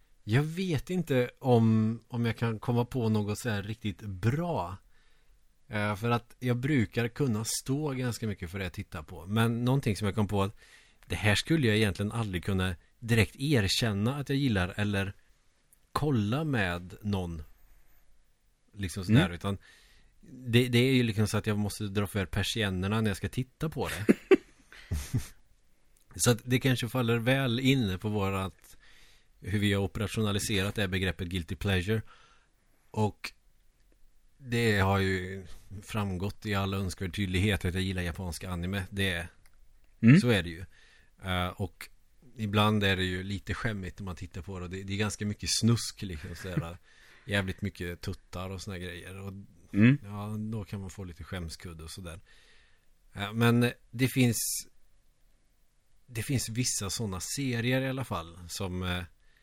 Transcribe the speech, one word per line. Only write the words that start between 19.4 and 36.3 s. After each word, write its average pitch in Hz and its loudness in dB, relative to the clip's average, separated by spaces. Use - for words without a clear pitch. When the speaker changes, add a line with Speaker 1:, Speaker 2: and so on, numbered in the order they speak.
Speaker 1:
det, 123 2
det 120 4
är 131 6
ju 123 6
liksom 107 2
så 107 0
att 101 -2
jag 107 2
måste 104 -2
dra 101 -2
för 98 -2
persiennerna 101 0
när 107 2
jag 98 -2
ska 98 -4
titta - -4
på 117 -4
det. 85 4
<laughs> - -
Så - 2
att 110 2
det 127 2
kanske 123 0
faller 120 2
väl 127 2
in 127 2
på 107 -2
vårat, 98 -2
hur 95 -2
vi 101 4
har 98 2
operationaliserat 101 0
det 113 0
här 98 2
begreppet 92 -2
guilty 90 -4
pleasure. 101 2
Och 107 -2
det 117 2
har 98 4
ju 95 -2
framgått 101 -4